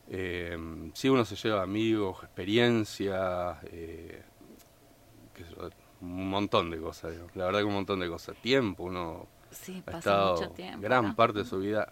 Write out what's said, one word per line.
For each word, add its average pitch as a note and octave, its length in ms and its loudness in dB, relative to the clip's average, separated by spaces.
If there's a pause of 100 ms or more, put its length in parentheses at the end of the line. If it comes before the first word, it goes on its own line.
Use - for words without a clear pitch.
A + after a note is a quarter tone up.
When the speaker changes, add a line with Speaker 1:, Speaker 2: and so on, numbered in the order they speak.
Speaker 1:
Eh, F2 480 -4 (360)
sí, - 160 2
uno C3 160 6
se G2+ 100 -6
lleva G#2 280 2
amigos, G#2 600 0
experiencias, F#2+ 1300 2 (140)
eh, E2 500 -12 (1120)
qué F#2+ 100 -18
sé E2+ 140 -16
yo, F2 120 -10 (320)
un F#2 280 -4
montón G2 420 2
de E2 80 -6
cosas, E2 320 -8
digamos. E2+ 240 -14
La F#2 100 -2
verdad G2 140 2
que G#2 60 4
un G#2 80 0
montón G2 260 0
de F2 100 -2
cosas. - 280 -8
Tiempo, A2+ 460 2
uno F2+ 440 -6 (240)
Speaker 2:
Sí, F#3 300 -12
Speaker 1:
ha - 40 -20
Speaker 2:
pasa - 140 -8
Speaker 1:
estado G2 360 4
Speaker 2:
mucho E2 160 -2
tiempo - 300 -12
Speaker 1:
gran A#2 260 4
Speaker 2:
acá. F#2+ 80 -2
Speaker 1:
parte A2+ 240 4
de F#2 60 -2
su F#2+ 140 -4
vida G#2 320 0